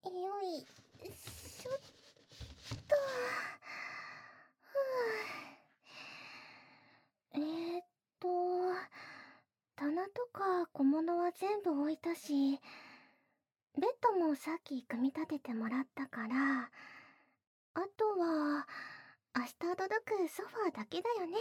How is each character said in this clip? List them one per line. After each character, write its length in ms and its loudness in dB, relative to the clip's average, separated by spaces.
よ 320 -4
い 180 -2
し 1080 -14
ょ 20 -4
っ 40 0
と。 80 8
ふ 120 -20
う。 0 -
え 0 -
ー 420 0
っ 40 -16
と、 80 -4
棚 320 0
と 240 -4
か 400 2
小 120 0
物 340 6
は 140 4
全 300 0
部 200 4
置 100 2
い 60 -2
た 160 0
し、 440 4
ベ 80 4
ッ 40 6
ド 100 8
も 220 4
さ 200 -2
っ 100 -4
き 200 -4
組 180 -2
み 100 6
立 140 -2
て 120 -2
て 160 -6
も 140 -2
ら 120 0
っ 140 -2
た 120 -4
か 200 -6
ら、 440 2
あ 120 0
と 220 4
は、 480 2
明 80 2
日 80 -10
届 100 -2
く 240 2
ソ 140 -8
フ 260 -2
ァ 40 0
ー 40 -10
だ 100 -4
け 140 -2
だ 100 0
よ 160 0
ね。 140 -2